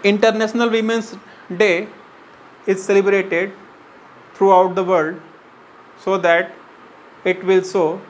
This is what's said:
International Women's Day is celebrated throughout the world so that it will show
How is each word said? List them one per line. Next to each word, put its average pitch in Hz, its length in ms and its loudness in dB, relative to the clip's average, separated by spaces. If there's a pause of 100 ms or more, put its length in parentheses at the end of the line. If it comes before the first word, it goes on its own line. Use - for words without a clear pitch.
International 214 640 0
Women's 226 480 -4 (400)
Day 196 320 0 (800)
is 190 180 -2
celebrated 196 680 0 (800)
throughout 190 400 4
the 190 80 -2
world 175 380 -2 (800)
so 190 200 -4
that 175 340 0 (720)
it 185 200 -2
will 185 180 2
show 185 480 -4